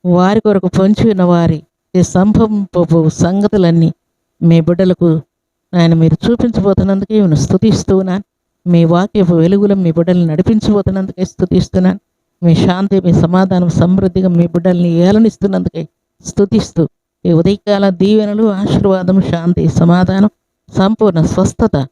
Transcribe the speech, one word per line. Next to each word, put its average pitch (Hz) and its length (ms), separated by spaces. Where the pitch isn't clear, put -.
వారి 180 360
కొరకు 190 380
పొంచి 202 360
ఉన్న 185 100
వారి 170 360
సంభవింపబో 185 1040
సంగతులన్నీ 170 800
మీ 165 160
బిడ్డలకు, 175 420
నాయన, 165 200
మీరు 160 300
చూపించబోతున్నందుకే 196 920
మిమ్మల్ని 180 280
స్తుతిస్తూ 202 540
ఉన్నాను. 190 260
మీ 175 160
వాక్యపు 180 480
వెలుగులో 202 420
మీ 165 140
బిడ్డలను 175 340
నడిపించబోతున్నందుకే 190 920
స్తుతిస్తున్నాను. 185 760
మీ 170 100
శాంతి, 190 420
మీ 170 80
సమాధానం 180 460
సమృద్ధిగా 185 680
మీ 175 100
బిడ్డల్ని 175 420
ఏలనిస్తున్నందుకే 190 760
స్తుతిస్తూ, 202 580
ఈ 175 140
ఉదయకాల 202 460
దీవెనలు, 214 440
ఆశీర్వాదం, 190 560
శాంతి, 170 340
సమాధానం, 185 480
సంపూర్ణ 190 520
స్వస్థత 202 420